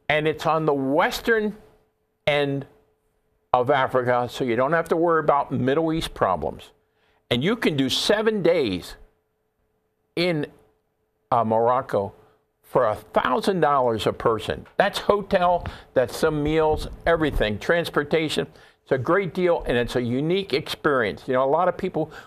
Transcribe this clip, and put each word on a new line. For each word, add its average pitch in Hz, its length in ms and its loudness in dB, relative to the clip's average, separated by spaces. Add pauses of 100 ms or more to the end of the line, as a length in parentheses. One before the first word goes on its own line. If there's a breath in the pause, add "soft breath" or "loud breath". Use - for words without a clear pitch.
and 151 200 0
it's 151 160 -4
on 160 220 0
the 147 80 2
western 208 840 0 (720)
end 143 400 0 (840)
of 123 180 4
Africa, 123 600 0
so - 140 -6
you 117 120 0
don't 131 160 0
have 165 180 -2
to 185 60 2
worry 165 240 2
about 143 320 0
Middle 139 400 0
East 160 200 -6
problems. 80 580 -4 (600)
And 123 120 0
you 208 140 0
can 208 200 -2
do 135 120 0
seven 214 540 0
days 135 540 0 (1200)
in, 165 320 0 (840)
uh, 117 140 2
Morocco 113 680 0 (500 soft breath)
for 127 260 2
a 104 60 0
thousand 214 640 -2
dollars 127 460 2
a 107 60 0
person. 107 540 -6 (100)
That's 196 220 -2
hotel, 180 680 2 (280 loud breath)
that's 123 220 2
some 156 260 0
meals, 156 460 0 (180)
everything, 131 520 0
transportation. 160 880 0 (360 loud breath)
It's - 100 -2
a 135 60 2
great 165 340 0
deal, 175 340 0
and 131 120 0
it's 120 180 -2
a 123 60 2
unique 151 500 -2
experience. 131 720 -2
You 127 80 -2
know, 127 100 2
a 135 40 0
lot 165 200 2
of 175 100 -2
people 165 340 -4 (140 loud breath)